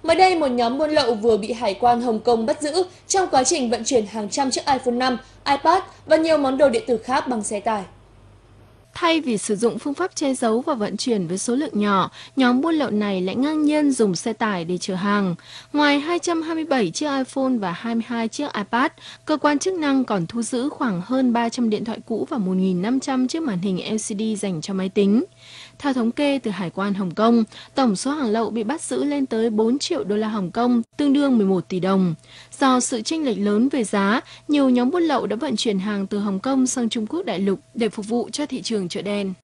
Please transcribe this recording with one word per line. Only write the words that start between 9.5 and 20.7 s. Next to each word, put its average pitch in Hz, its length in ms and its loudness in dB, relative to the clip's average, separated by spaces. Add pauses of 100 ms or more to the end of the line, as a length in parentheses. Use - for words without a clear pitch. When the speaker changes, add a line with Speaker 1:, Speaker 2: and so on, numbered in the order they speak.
Speaker 2:
dụng 220 220 0
phương 285 160 -6
pháp 349 220 -4
che 269 180 0
giấu 233 260 0
và 294 140 -2
vận 208 220 -4
chuyển 214 300 -2
với 175 120 -4
số 233 160 -2
lượng 277 260 0
nhỏ, 202 300 2 (260)
nhóm 254 240 4
buôn 330 140 0
lậu 294 160 0
này 202 300 0
lại 185 160 -4
ngang 302 260 0
nhiên 294 300 2
dùng 214 240 2
xe 226 160 -4
tải 208 320 -2
để 175 140 -4
chở 185 160 -6
hàng. 196 400 0 (380)
Ngoài 294 280 2
hai 339 180 -2
trăm 339 240 -2
hai 320 120 -4
mươi 320 100 -2
bảy 262 260 2
chiếc 302 180 -4 (100)
iPhone 262 400 -2
và 190 140 -2
hai 233 220 -6
mươi 226 120 -2
hai 233 220 -4
chiếc 294 260 -6
iPad, 233 360 0 (340)
cơ 302 120 2
quan 294 220 2
chức 381 160 -2
năng 277 300 2
còn 196 220 0
thu 233 160 -4
giữ 247 260 -2
khoảng 220 360 -2